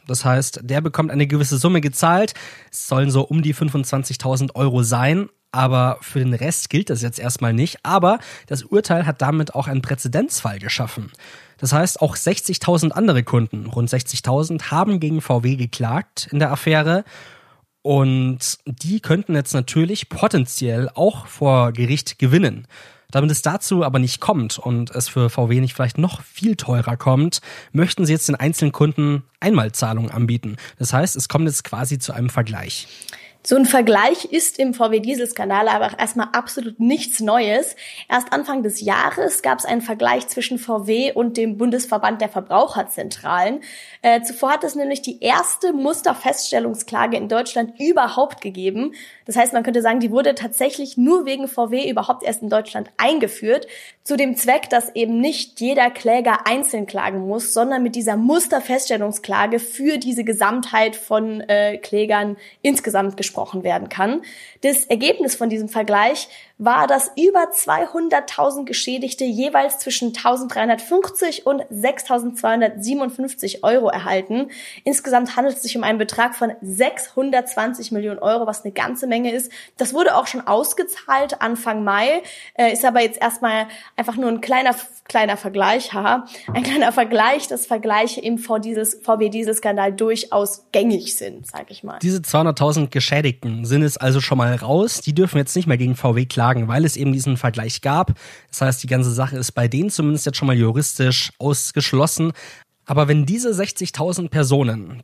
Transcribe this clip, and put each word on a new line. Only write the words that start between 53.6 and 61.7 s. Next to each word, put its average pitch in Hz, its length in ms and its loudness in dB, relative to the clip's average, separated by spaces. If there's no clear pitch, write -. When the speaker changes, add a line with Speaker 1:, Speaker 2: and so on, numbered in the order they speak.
Speaker 2:
Zu 285 140 -2
dem 262 180 2
Zweck, 262 340 2
dass 233 260 0
eben 233 240 0
nicht - 420 -2
jeder 247 280 2
Kläger 233 560 2
einzeln 233 400 -2
klagen 190 420 -4
muss, 220 260 -4
sondern 254 280 2
mit 240 140 -2
dieser 220 220 -2
Musterfeststellungsklage 233 1400 0
für 269 400 -2
diese 240 260 -2
Gesamtheit 220 720 0
von, 220 460 -2
äh, 208 360 0